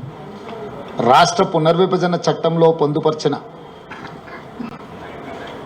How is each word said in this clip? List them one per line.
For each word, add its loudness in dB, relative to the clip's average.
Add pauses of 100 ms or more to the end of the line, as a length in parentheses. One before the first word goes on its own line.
(1000)
రాష్ట్ర 6
పునర్విభజన 2
చట్టంలో 4
పొందుపరిచిన, 0 (2250)